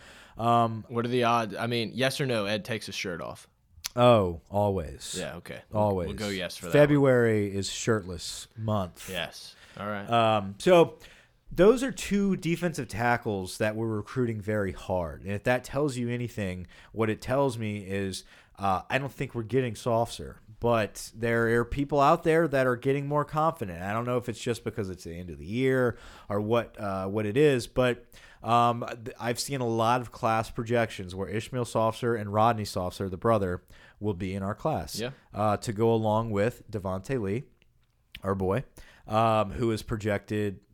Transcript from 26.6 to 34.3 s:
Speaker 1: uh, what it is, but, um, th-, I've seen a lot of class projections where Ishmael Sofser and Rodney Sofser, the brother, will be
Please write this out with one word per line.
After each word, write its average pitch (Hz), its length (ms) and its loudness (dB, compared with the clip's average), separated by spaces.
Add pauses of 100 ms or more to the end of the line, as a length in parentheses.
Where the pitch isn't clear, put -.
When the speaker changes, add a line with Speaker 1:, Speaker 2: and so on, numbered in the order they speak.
Speaker 1:
uh, 98 280 -4
what 107 180 -2
it 104 120 0
is, 139 280 4
but, 127 400 0 (380)
um, 120 400 4 (220)
th-, 127 120 -12
I've 147 220 -4
seen 135 220 -4
a 120 60 0
lot 113 340 2
of 110 100 -10
class 113 400 0
projections 113 640 -2
where 92 140 -6
Ishmael 113 340 -4
Sofser 113 500 0
and 104 200 -4
Rodney 110 320 4
Sofser, 95 420 -4
the 92 100 -6
brother, 98 460 2 (380)
will 104 120 -2
be 92 200 -4